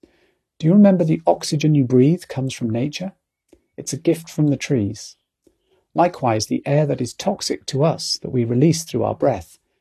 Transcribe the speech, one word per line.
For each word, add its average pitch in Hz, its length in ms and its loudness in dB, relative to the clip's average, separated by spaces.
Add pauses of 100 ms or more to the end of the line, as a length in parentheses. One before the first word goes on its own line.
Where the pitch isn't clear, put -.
(600)
Do 156 80 0
you 175 60 4
remember 196 300 6
the 160 220 0
oxygen 156 480 0
you 139 120 4
breathe 131 420 2
comes 131 260 -6
from 117 160 -6
nature? 147 440 -6 (640)
It's - 160 -10
a 131 40 -8
gift 165 320 -2
from 151 180 0
the 135 100 2
trees. - 580 -4 (760)
Likewise, 131 540 0
the 123 180 -4
air 147 200 2
that 139 140 -2
is 123 140 -6
toxic - 540 -6
to 139 180 -2
us - 360 -4
that - 100 -10
we 123 120 0
release 131 400 2
through 113 200 -6
our 107 120 -2
breath 113 420 -4 (240)